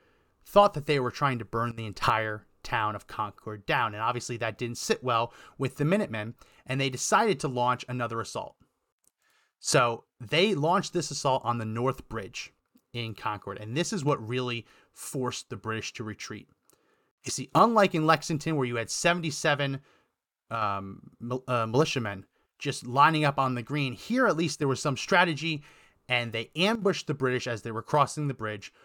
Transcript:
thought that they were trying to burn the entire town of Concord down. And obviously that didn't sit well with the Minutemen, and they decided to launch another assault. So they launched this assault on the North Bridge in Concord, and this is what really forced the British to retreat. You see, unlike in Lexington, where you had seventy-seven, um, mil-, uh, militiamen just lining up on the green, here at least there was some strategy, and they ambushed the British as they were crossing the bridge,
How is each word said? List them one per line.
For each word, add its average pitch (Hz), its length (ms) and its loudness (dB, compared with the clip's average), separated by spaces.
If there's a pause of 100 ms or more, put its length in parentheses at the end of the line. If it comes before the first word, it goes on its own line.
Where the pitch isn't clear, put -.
(460)
thought 202 280 8
that 147 120 -8
they 147 140 2
were 123 120 -2
trying 131 280 0
to 110 60 -8
burn 117 300 -2
the 113 100 -8
entire 110 640 0 (160)
town 107 320 0
of - 120 -12
Concord 104 580 -8
down. 123 280 0
And 104 80 -6
obviously 120 360 -2
that 110 200 -4
didn't 120 200 -4
sit - 260 -2
well 117 300 2 (240)
with 135 200 -2
the 147 80 0
Minutemen, 127 500 0 (300)
and 135 160 -2
they 135 80 2
decided 196 520 2
to 151 60 -2
launch 123 400 0
another 117 340 -4
assault. - 340 -8 (1040)
So 120 460 2 (140)
they 170 360 2
launched 170 380 2
this 165 180 -2
assault 135 340 0
on 120 120 0
the 113 80 -4
North 117 440 -2
Bridge - 440 -10 (400)
in 113 200 -6
Concord, 101 460 -6
and 107 160 -8
this 170 180 0
is 160 120 -4
what 135 220 2
really 123 380 -4 (280)
forced - 560 -6
the 120 80 -10
British 110 360 -6
to - 100 -10
retreat. 107 440 -10 (760)
You - 80 -6
see, - 220 -6
unlike 208 400 6
in 156 120 2
Lexington, 156 500 2
where 135 100 2
you 120 120 -2
had 113 120 -4
seventy-seven, 147 920 0 (680)
um, 101 520 -4 (180)
mil-, 123 280 -6
uh, 120 200 0
militiamen 113 580 0 (320)
just 135 300 -6
lining 151 380 6
up 143 120 2
on 131 180 2
the 120 60 -4
green, 135 320 -2
here 247 340 -2
at 160 100 2
least 160 220 -2
there 147 80 2
was 131 140 0
some 139 160 0
strategy, 165 640 0 (460)
and 120 220 0
they 113 240 -6
ambushed 196 520 0
the 156 60 -2
British 127 340 0
as 117 140 -4
they 120 100 -8
were 110 100 -6
crossing 147 460 2
the 139 60 -2
bridge, 107 400 -8 (120)